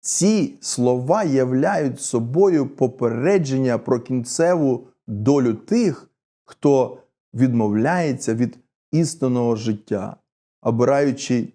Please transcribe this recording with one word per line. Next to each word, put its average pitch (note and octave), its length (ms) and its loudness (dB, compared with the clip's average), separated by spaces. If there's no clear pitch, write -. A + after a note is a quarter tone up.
Ці G3+ 600 0
слова B2+ 640 0
являють C#3 760 0
собою C#3+ 680 0
попередження C3 1120 0
про - 220 0
кінцеву C3+ 840 -2
долю A#2+ 480 2
тих, G3+ 560 -2
хто C3 540 0
відмовляється A#2 1000 0
від A#2 240 -2
істинного B2 640 0
життя, G#2+ 600 -6
обираючи B2 920 0